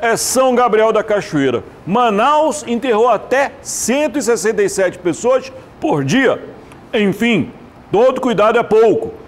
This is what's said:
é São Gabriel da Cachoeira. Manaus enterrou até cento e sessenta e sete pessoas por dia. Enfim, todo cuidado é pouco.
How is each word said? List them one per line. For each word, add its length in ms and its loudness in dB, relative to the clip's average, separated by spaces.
é 120 0
São 380 0
Gabriel 400 2
da 100 0
Cachoeira. 600 -2
Manaus 840 0
enterrou 420 0
até 440 0
cento 560 -2
e 20 -2
sessenta 400 -2
e 80 0
sete 300 -2
pessoas 520 -2
por 220 -2
dia. 360 2
Enfim, 580 0
todo 300 2
cuidado 380 2
é 40 0
pouco. 500 2